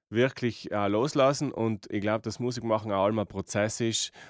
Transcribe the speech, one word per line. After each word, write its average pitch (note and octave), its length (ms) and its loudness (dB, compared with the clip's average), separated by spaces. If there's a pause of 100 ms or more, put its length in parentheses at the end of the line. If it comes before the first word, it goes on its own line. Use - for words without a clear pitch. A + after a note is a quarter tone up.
wirklich, A#2+ 600 0
äh, G2+ 160 0
loslassen C3+ 640 2
und A2 400 -2
ich G#2 100 -2
glaub, G#2+ 200 0
dass A2 180 -8
Musik A#2+ 240 -4
machen A2 280 0
auch G2 160 4
einmal G#2+ 180 2
Prozess G#2 560 -2
ist A2+ 300 0 (180)